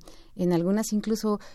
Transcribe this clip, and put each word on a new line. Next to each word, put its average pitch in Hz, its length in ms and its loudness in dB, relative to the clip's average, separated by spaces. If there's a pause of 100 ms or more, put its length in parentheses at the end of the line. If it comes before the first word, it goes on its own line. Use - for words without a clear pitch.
(380)
en 180 160 2
algunas 196 400 2
incluso 214 480 0 (140)